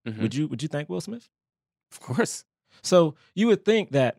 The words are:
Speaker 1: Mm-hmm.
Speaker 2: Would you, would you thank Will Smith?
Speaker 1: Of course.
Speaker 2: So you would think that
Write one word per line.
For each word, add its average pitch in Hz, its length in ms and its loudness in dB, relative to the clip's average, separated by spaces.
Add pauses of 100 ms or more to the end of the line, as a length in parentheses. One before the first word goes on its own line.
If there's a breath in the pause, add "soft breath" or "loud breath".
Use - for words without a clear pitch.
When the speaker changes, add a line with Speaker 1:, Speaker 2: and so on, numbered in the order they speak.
Speaker 1:
Mm-hmm. 110 140 -10
Speaker 2:
Would 110 140 -4
you, 151 120 -2
would 120 160 -10
you 156 60 -6
thank 147 180 -8
Will 180 140 -8
Smith? 233 260 -14 (640)
Speaker 1:
Of - 80 -20
course. - 460 -4 (380 soft breath)
Speaker 2:
So 170 320 4 (200 soft breath)
you 214 120 2
would 202 180 2
think 214 260 2
that 131 280 2